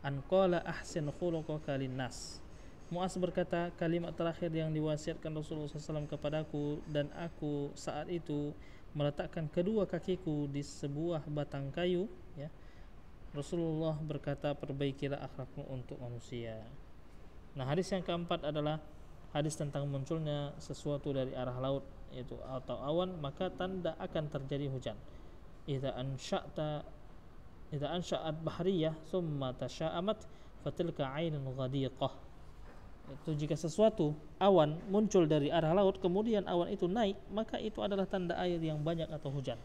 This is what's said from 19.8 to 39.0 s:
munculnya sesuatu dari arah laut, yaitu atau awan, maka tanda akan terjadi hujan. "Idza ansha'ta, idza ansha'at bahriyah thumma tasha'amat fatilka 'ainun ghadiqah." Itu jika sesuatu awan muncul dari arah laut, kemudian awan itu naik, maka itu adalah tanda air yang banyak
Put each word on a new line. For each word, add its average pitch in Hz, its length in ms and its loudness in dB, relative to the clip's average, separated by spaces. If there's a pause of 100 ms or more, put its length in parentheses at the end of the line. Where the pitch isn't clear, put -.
munculnya 143 640 -2
sesuatu 143 560 -2
dari 131 240 0
arah 127 240 -2
laut, 135 240 2 (320)
yaitu 123 320 -8
atau 127 320 -4
awan, 170 400 0
maka 151 320 -2
tanda 180 480 -2
akan 160 320 -2
terjadi 139 400 0
hujan. 123 240 -4 (720)
"Idza 135 240 0
ansha'ta, 147 960 -2 (800)
idza 143 240 -2
ansha'at 160 480 0
bahriyah 160 560 2 (160)
thumma 147 400 0
tasha'amat 170 720 0 (400)
fatilka 156 400 0
'ainun 147 480 0
ghadiqah." 131 640 0 (960)
Itu 151 240 -2
jika 147 240 0
sesuatu 175 560 4 (240)
awan 170 480 8
muncul 190 400 8
dari 147 240 6
arah 160 240 6
laut, 196 240 6
kemudian 202 480 4
awan 175 240 4
itu 190 160 2
naik, 196 400 4
maka 214 320 -2
itu 214 240 -2
adalah 196 240 2
tanda 180 320 0
air 175 240 2
yang 156 160 0
banyak 165 320 0